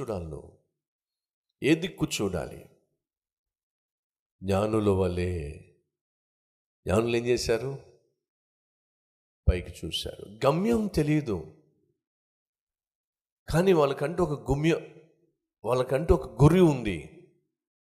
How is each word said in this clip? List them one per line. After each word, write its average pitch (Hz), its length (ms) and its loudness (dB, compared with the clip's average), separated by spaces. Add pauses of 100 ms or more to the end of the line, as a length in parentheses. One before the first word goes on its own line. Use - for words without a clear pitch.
చూడాలి 107 240 -6
నువ్వు? 73 340 -16 (1040)
ఏ 135 120 4
దిక్కు 165 320 -6 (140)
చూడాలి? 90 460 -6 (1800)
జ్ఞానుల 104 460 0
వలె. 90 640 0 (1400)
జ్ఞానులు 117 300 2
ఏం 120 100 0
చేశారు? 123 520 0 (1700)
పైకి 90 360 -6
చూశారు. - 600 -6
గమ్యం 214 400 0
తెలియదు, 143 600 -2 (2000)
కానీ 185 240 4
వాళ్ళకంటూ 147 520 2
ఒక 143 260 -6
గుమ్య-, 147 320 0 (800)
వాళ్ళకంటూ 127 500 2
ఒక - 280 0
గురి 156 180 8
ఉంది. 117 520 2 (760)